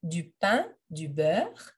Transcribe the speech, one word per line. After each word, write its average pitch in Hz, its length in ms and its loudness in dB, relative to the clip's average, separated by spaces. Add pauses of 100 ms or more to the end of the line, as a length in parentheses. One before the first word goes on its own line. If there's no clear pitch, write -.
du 165 360 -6
pain, 247 320 2 (200)
du 156 160 -8
beurre 156 680 0